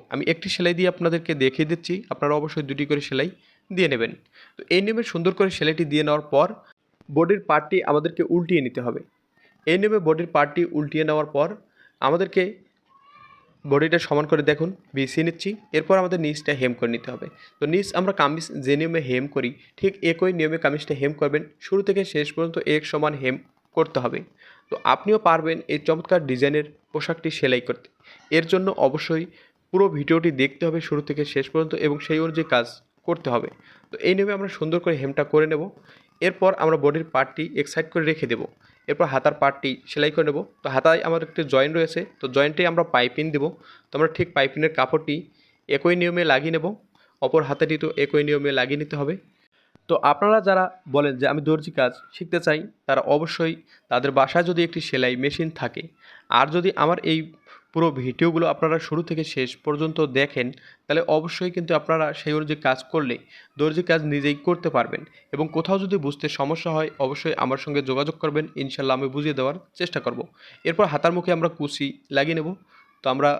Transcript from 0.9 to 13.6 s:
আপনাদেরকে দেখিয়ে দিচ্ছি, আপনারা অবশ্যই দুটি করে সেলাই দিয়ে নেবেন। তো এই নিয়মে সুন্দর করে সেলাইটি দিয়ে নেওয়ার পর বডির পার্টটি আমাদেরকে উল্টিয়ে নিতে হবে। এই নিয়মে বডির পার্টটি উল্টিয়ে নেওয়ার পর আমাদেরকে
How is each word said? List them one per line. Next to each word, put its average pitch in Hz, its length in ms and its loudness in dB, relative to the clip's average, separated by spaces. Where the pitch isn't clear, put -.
আপনাদেরকে 170 420 -2
দেখিয়ে 135 360 2
দিচ্ছি, 165 240 -4
আপনারা 147 280 0
অবশ্যই 151 300 -6
দুটি 139 200 -4
করে 147 180 0
সেলাই 139 220 -2
দিয়ে 180 220 2
নেবেন। 113 200 -2
তো - 60 -18
এই 180 100 6
নিয়মে 226 280 -2
সুন্দর 170 260 0
করে 190 200 4
সেলাইটি 156 340 0
দিয়ে 151 140 2
নেওয়ার 147 260 0
পর 147 160 6
বডির 170 400 4
পার্টটি 151 280 2
আমাদেরকে 156 320 0
উল্টিয়ে 170 320 2
নিতে 123 200 -6
হবে। - 140 -4
এই 160 140 2
নিয়মে 214 260 2
বডির 160 280 2
পার্টটি 147 280 2
উল্টিয়ে 151 320 -2
নেওয়ার 151 260 0
পর 147 140 2
আমাদেরকে 175 400 0